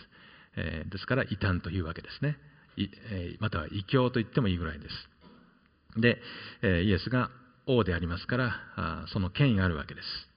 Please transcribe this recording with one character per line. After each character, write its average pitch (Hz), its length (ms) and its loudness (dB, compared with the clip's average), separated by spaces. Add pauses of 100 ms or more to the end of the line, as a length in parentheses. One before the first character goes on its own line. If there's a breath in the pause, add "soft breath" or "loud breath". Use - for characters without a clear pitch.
(560 loud breath)
え 82 320 -4
ー、 - 20 -8
で 98 80 -8
す - 80 -10
か 127 100 0
ら 127 80 2
異 - 120 -4
端 92 260 2
と - 80 -8
い 90 120 -2
う - 20 -4
わ 80 100 -6
け - 80 -10
で - 160 -16
す - 60 -4
ね。 147 140 -2 (400 loud breath)
い-、 101 80 0 (260)
え 87 240 -6
ー、 - 60 -16
ま 101 80 0
た 92 100 -2
は 78 120 -4
異 101 120 -4
教 127 260 4
と 120 100 2
言 107 100 -2
っ - 20 -20
て - 80 2
も 113 80 4
い 92 60 4
い 87 40 2
ぐ 85 80 -4
ら 78 80 -4
い 73 60 -10
で - 100 -14
す。 - 1080 -12
で、 117 220 4 (400 loud breath)
え 113 60 2 (120)
ー、 - 40 4
イ 104 80 4
エ 90 80 6
ス - 100 -4
が 123 220 0 (340)
王 123 180 4
で 92 100 2
あ 85 60 0
り 87 80 -2
ま 87 100 -2
す - 100 -10
か 120 100 0
ら、 123 240 -2 (140)
あ 82 320 -4
ー、 - 40 -14
そ 113 80 0
の 92 100 2
権 135 240 4
威 - 40 4
が 92 80 6
あ - 20 6
る 82 80 2
わ 71 100 -6
け - 100 -12
で - 60 -14
す。 - 60 -12 (280)